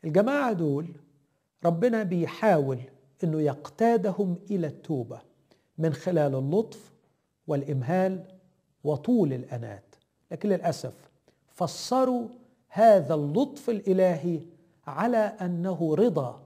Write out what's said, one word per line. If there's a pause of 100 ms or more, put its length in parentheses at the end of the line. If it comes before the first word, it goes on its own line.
الجماعة
دول (680)
ربنا
بيحاول (440)
إنه
يقتادهم (140)
إلى
التوبة (580)
من
خلال
اللطف (560)
والإمهال (600)
وطول
الأنات، (360)
لكن
للأسف (380)
فسروا (420)
هذا
اللطف
الإلهي (460)
على
أنه
رضا